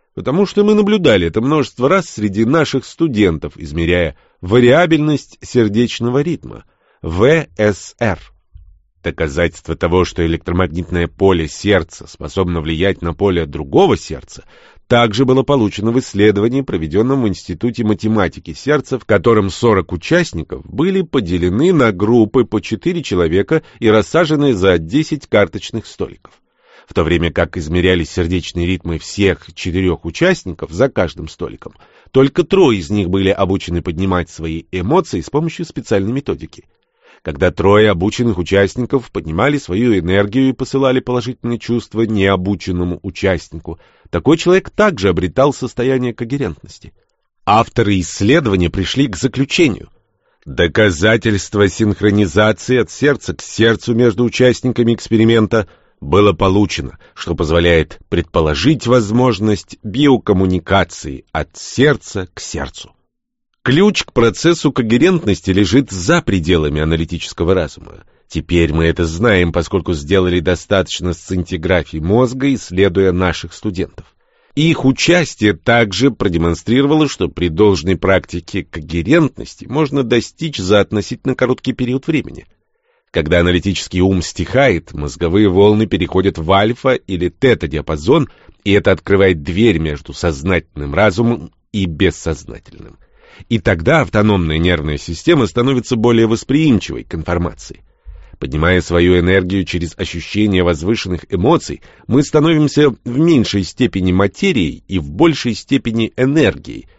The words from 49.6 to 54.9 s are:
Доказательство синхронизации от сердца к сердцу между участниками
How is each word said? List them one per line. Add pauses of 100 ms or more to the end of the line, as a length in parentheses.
Доказательство
синхронизации
от
сердца
к
сердцу
между
участниками